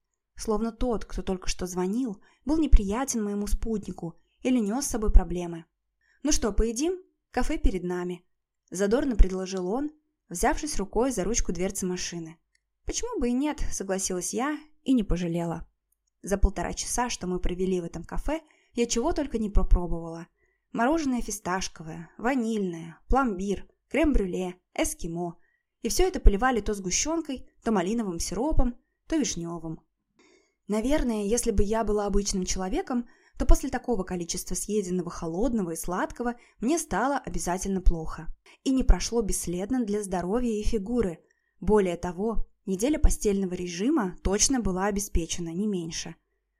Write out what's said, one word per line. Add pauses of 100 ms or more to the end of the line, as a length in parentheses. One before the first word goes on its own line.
(360)
словно
тот,
кто
только
что
звонил, (240)
был
неприятен
моему
спутнику (220)
или
нёс
с
собой
проблемы. (580)
«Ну
что,
поедим? (300)
Кафе
перед
нами», (440)
задорно
предложил
он, (380)
взявшись
рукой
за
ручку
дверцы
машины. (480)
«Почему
бы
и
нет?» (100)
согласилась
я (260)
и
не
пожалела. (540)
За
полтора
часа,
что
мы
провели
в
этом
кафе, (320)
я
чего
только
не
попробовала. (440)
Мороженое
фисташковое,
ванильное,
пломбир, (220)
крем-брюле, (180)
эскимо. (440)
И
всё
это
поливали
то
сгущёнкой, (140)
то
малиновым
сиропом, (300)
то
вишнёвым. (840)
Наверное,
если
бы
я
была
обычным
человеком – (300)
то
после
такого
количества
съеденного
холодного
и
сладкого (240)
мне
стало
обязательно
плохо. (360)
И
не
прошло
бесследно
для
здоровья
и
фигуры. (420)
Более
того, (180)
неделя
постельного
режима
точно
была
обеспечена,
не
меньше. (440)